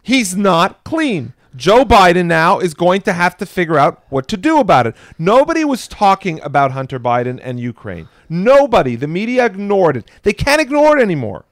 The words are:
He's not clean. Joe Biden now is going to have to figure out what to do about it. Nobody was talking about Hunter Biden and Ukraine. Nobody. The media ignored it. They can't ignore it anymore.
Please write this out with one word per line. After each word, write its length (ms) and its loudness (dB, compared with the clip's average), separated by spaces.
He's 340 -2
not 480 0
clean. 500 -4
Joe 300 4
Biden 420 4
now 320 2
is 140 -4
going 280 0
to 120 -4
have 240 -2
to 80 -8
figure 320 -2
out 320 0
what 200 -4
to 80 -4
do 220 2
about 280 2
it. 80 -6
Nobody 480 2
was 220 -6
talking 540 -2
about 300 0
Hunter 280 -8
Biden 440 -2
and 160 -10
Ukraine. 480 -12
Nobody. 680 2
The 120 -8
media 380 -2
ignored 520 -2
it. 120 -14
They 100 0
can't 280 0
ignore 360 2
it 40 2
anymore. 500 -4